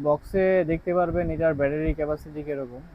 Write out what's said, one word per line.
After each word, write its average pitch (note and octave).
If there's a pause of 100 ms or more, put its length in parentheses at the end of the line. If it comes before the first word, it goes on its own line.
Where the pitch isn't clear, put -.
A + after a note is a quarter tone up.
বক্সে F#3
দেখতে E3
পারবেন F3
এটার D#3+
ব্যাটারি D3
ক্যাপাসিটি D3+
কীরকম। C3+ (160)